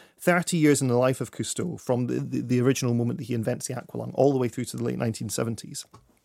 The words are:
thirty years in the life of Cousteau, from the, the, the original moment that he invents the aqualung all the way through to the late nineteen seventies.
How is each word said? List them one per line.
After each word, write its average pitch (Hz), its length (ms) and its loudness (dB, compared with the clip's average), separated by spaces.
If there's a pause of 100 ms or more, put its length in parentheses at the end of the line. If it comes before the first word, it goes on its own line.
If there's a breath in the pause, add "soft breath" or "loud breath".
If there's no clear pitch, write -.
(200 loud breath)
thirty 175 360 2
years 151 240 6
in 139 60 2
the 120 120 2
life 127 220 2
of 120 120 -8
Cousteau, 113 480 -6
from 123 260 0
the, 127 140 -2
the, 127 220 -4
the 123 180 0
original 123 340 2
moment 120 240 0
that 120 60 -10
he 120 100 -6
invents 117 320 -4
the 123 80 -8
aqualung 120 400 -8
all 135 180 6
the 135 60 0
way 127 100 0
through 123 180 -6
to - 100 -8
the 120 80 -4
late 123 140 -4
nineteen 117 320 -4
seventies. 117 540 -6 (400)